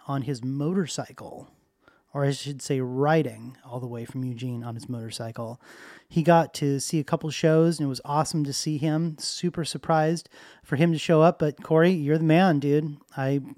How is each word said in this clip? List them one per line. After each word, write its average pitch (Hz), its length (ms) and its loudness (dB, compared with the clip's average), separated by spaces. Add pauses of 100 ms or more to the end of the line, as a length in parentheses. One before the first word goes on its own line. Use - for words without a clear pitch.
on 139 160 -4
his 120 200 -6
motorcycle, 143 1080 -6 (640)
or 143 120 0
I 139 60 2
should 139 300 -8
say 135 200 -2
riding 127 840 0
all 123 160 -10
the 123 80 -10
way 117 160 -10
from 131 220 -8
Eugene 120 360 -6
on 120 120 -10
his 117 160 -14
motorcycle. 113 720 -10 (480)
He 170 120 0
got 165 340 6
to 139 260 0
see - 180 -2
a 143 60 -2
couple 160 240 -4
shows, 160 500 4
and 151 60 0
it 139 40 0
was 127 140 -8
awesome 147 400 0
to 139 80 -4
see 151 260 -4
him. 156 420 -2
Super - 440 -6
surprised 160 640 0 (360)
for - 120 -4
him 170 160 4
to 156 80 0
show 156 220 4
up, 170 180 6
but 151 240 -2
Corey, 165 280 4
you're 151 260 2
the 165 80 2
man, 160 340 6
dude. 147 380 0 (180)
I, 139 240 -2 (180)